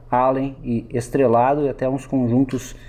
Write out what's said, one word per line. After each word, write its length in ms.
Allen 500
e 280
estrelado, 760
e 40
até 180
uns 180
conjuntos 680